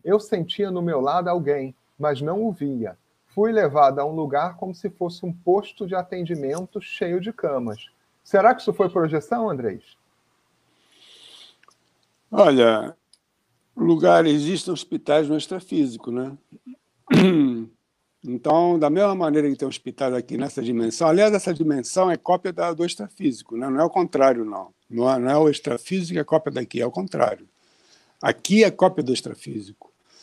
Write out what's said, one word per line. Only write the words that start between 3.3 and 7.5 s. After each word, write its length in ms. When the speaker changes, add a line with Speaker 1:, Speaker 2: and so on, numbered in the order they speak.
Speaker 1:
levado 480
a 60
um 80
lugar 440
como 180
se 140
fosse 360
um 80
posto 540
de 80
atendimento 840
cheio 380
de 120
camas." 580